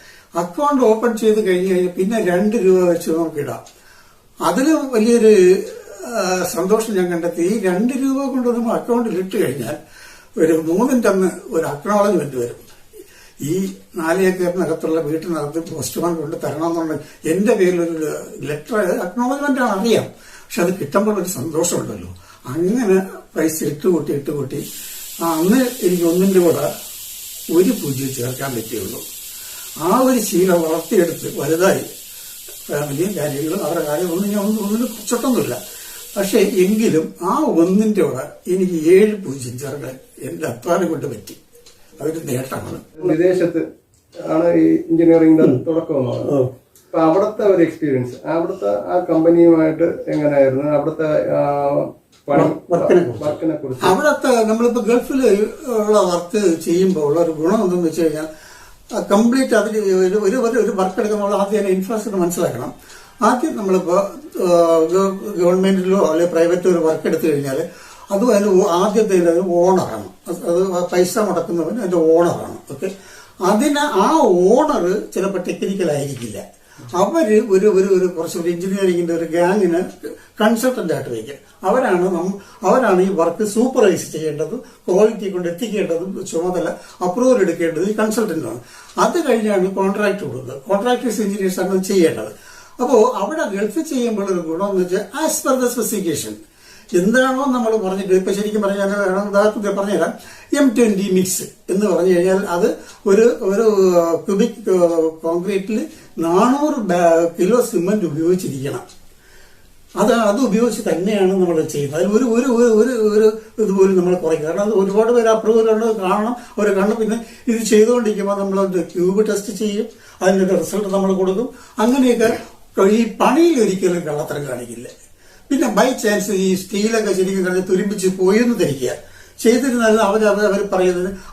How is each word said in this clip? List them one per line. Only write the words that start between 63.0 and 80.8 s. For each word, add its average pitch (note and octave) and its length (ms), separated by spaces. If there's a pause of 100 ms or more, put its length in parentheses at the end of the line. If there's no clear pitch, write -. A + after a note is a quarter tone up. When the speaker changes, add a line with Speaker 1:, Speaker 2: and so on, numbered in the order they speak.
Speaker 1:
ആദ്യം B3 360
നമ്മളിപ്പോ, F#3 400 (460)
ആ, F#3 40 (320)
ഗ-, F#3+ 640
ഗവൺമെന്റിലോ F#3 680
അല്ലെങ്കിൽ E3+ 200
പ്രൈവറ്റ് E3+ 360
ഒരു F3+ 100
വർക്ക് D#3+ 300
എടുത്തു D#3+ 200
കഴിഞ്ഞാൽ C#3+ 420 (420)
അത് G#3+ 200
അതിന് G3+ 300
ഓ-, G3+ 60
ആദ്യത്തെ F#3+ 600
അതിന് F3 240
ഓണറാണ്. F3 560 (180)
അത്, E3+ 180
അത് F3+ 260
ആ F3 140
പൈസ F3+ 320
മുടക്കുന്നവൻ E3+ 600
അതിന്റെ F3 180
ഓണറാണ്. E3 600 (140)
ഓക്കെ, - 200 (500)
അതിന് C#4 380
ആ D4 440
ഓണർ G3+ 800 (140)
ചിലപ്പോ F#3 240
ടെക്നിക്കൽ F#3 520
ആയിരിക്കില്ല. A#2 720 (340)
അവര് G#3+ 540
ഒരു, F#3+ 180
ഒരു, F#3+ 200 (100)
ഒരു F3+ 80
കുറച്ച് E3 320
ഒരു E3+ 120
എഞ്ചിനീയറിംഗിന്റെ F3 640
ഒരു E3 120
ഗ്യാങ്ങിന് F3 800 (340)
കൺസൾട്ടന്റ് A3+ 520